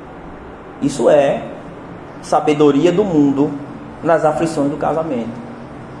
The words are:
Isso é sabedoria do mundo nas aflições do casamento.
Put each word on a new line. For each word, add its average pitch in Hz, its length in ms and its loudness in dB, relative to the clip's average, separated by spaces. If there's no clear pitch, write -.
Isso - 300 2
é 143 320 4
sabedoria 151 720 4
do 190 100 2
mundo 147 480 4
nas 160 200 4
aflições 151 460 0
do 151 60 -4
casamento. 151 560 -2